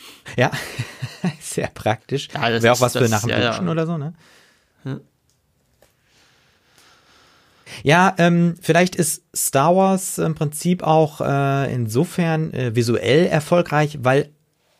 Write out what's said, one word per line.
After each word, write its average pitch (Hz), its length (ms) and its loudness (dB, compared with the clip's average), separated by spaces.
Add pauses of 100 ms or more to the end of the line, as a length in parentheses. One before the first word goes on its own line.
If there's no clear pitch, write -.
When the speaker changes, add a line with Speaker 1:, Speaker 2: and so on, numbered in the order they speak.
(360)
Speaker 1:
Ja, 127 140 2 (460)
<laughs> - 440 -8
sehr - 280 -6
praktisch. - 680 -6
Speaker 2:
Ja, 117 160 -2
das 113 120 0
Speaker 1:
Wäre 113 100 6
auch 123 60 4
Speaker 2:
ist - 40 -6
Speaker 1:
was 123 120 0
für 123 60 -2
Speaker 2:
das, 120 100 2
Speaker 1:
nach 110 100 0
dem 113 100 -4
Speaker 2:
ja, 113 100 0
ja. 120 100 0
Speaker 1:
Duschen 180 180 -4
oder 165 180 -2
so, 170 120 -6
ne? 147 160 -8 (680)
Speaker 2:
Ja. 135 160 -10 (2750)
Speaker 1:
Ja, 180 360 4
ähm, 170 440 4
vielleicht 175 340 2
ist - 280 -4 (120)
Star 151 400 2
Wars 190 420 0
im 165 160 -2
Prinzip 160 480 -2
auch, 156 380 2
äh, 139 540 0
insofern, 156 800 -2
äh, 123 200 -4
visuell 120 520 2
erfolgreich, 151 760 0
weil 135 280 2 (500)